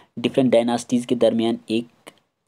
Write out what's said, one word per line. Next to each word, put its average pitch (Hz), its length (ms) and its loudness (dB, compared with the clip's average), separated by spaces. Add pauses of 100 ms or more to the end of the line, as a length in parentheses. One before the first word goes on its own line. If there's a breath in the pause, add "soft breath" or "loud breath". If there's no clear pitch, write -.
(180 loud breath)
डिफरेंट 123 340 0
डायनासिटीज़ 120 540 0
के 131 80 -2
दरमियान 117 440 2 (120)
एक - 420 -6 (360)